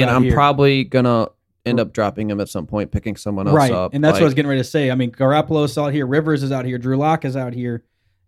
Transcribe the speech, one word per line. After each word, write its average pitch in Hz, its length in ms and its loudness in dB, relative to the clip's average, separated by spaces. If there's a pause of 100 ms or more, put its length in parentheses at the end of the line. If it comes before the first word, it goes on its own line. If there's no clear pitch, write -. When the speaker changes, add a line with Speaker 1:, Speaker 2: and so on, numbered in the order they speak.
Speaker 1:
And 123 80 2
Speaker 2:
out 117 60 2
Speaker 1:
I'm 127 80 4
Speaker 2:
here. 127 100 2
Speaker 1:
probably 139 500 4
gonna 123 460 0 (360)
end 120 140 0
up 107 140 -2
dropping 107 360 -2
him 101 100 -2
at 98 100 -6
some 87 180 -8
point, 104 240 -4
picking - 240 -6
someone 101 320 -6
else 151 80 4
Speaker 2:
Right, 139 160 4
Speaker 1:
up, 92 220 -2
Speaker 2:
and 143 100 -2
that's 156 120 6
what 190 60 2
I 170 40 6
was 143 60 4
Speaker 1:
like 131 60 -2
Speaker 2:
getting 143 120 0
ready 135 120 0
to 120 60 -4
say. 143 240 0
I 127 40 0
mean, 123 160 0
Garoppolo's 147 680 0
out 147 160 -2
here, 147 120 -2
Rivers 147 380 0
is 135 80 -2
out 131 140 -4
here, 127 120 -4
Drew 127 200 -2
Lock 156 280 0
is 131 100 -4
out 123 180 -6
here. 120 300 -6 (440)